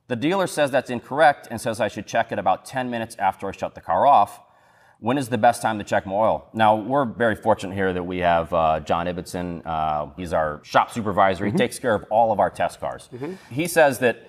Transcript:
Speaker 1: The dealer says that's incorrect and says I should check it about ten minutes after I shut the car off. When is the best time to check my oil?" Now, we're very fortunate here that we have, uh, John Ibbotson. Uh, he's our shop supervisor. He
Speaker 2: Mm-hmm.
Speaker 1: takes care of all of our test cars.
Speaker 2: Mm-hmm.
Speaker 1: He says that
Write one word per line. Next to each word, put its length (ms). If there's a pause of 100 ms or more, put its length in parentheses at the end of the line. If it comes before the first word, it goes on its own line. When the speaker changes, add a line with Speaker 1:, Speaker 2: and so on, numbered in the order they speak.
Speaker 1:
The 80
dealer 300
says 240
that's 180
incorrect 600
and 120
says 180
I 80
should 200
check 260
it 60
about 260
ten 240
minutes 300
after 280
I 60
shut 220
the 60
car 240
off. 360 (580)
When 180
is 120
the 80
best 240
time 160
to 80
check 200
my 80
oil?" 380
Now, 240
we're 300
very 320
fortunate 360
here 200
that 100
we 140
have, 340
uh, 300
John 240
Ibbotson. 600
Uh, 420 (100)
he's 160
our 300
shop 280
supervisor. 540
He 60
Speaker 2:
Mm-hmm. 60
Speaker 1:
takes 220
care 160
of 140
all 240
of 80
our 80
test 320
cars. 320
Speaker 2:
Mm-hmm. 220 (140)
Speaker 1:
He 160
says 340
that 280